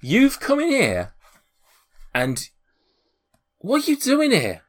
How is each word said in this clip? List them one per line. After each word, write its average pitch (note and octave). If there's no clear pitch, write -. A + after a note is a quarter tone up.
You've A#3
come C#4+
in E4
here. G#2+
And B2+
what C#4
are -
you D4
doing C#4+
here? A#2+